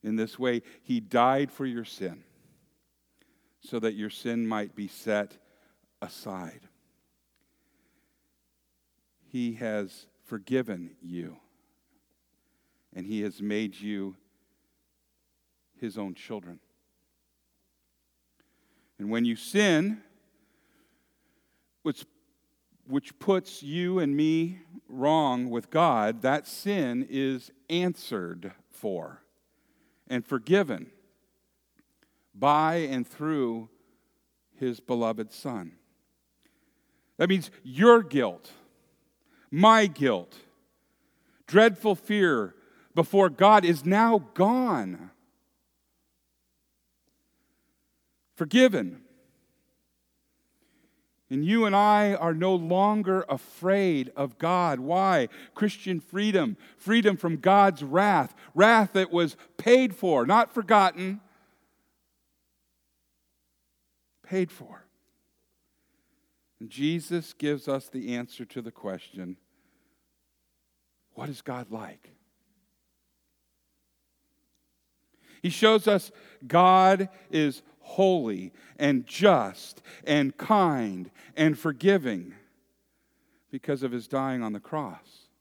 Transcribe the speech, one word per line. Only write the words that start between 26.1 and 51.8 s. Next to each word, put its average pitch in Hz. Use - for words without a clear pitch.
that 139
sin 135
is 135
answered 101
for 85
and 123
forgiven 131
by 151
and 135
through 123
his 123
beloved 113
Son. 92
That 180
means 190
your 220
guilt, 127
my 214
guilt, 127
dreadful 208
fear 160
before 185
God 196
is 165
now 214
gone, 180
forgiven. 160
And 139
you 220
and 196
I 208